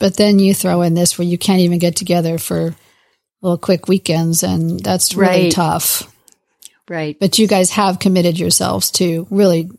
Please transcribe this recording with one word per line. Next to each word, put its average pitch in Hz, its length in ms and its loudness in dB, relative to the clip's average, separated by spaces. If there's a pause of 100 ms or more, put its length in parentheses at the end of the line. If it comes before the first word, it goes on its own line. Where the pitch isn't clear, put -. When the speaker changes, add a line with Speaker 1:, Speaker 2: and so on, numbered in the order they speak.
Speaker 1:
But 196 160 0
then 208 220 4
you 196 160 4
throw 175 280 0
in 165 120 2
this 175 240 0
where 175 100 -2
you 175 100 -2
can't 190 220 2
even 175 180 2
get 170 180 0
together 165 420 -2
for 165 360 -4 (640)
little 175 180 -2
quick - 300 -2
weekends, 165 540 0
and 175 380 -2
that's 185 340 -2
really 185 300 2
Speaker 2:
Right. 170 80 2
Speaker 1:
tough. 165 580 -2 (800)
Speaker 2:
Right. 156 300 -8
Speaker 1:
But 196 200 0
you 220 80 4
guys 190 240 2
have 190 280 0
committed 175 400 2
yourselves 185 540 -2
to 170 380 -2
really 180 480 2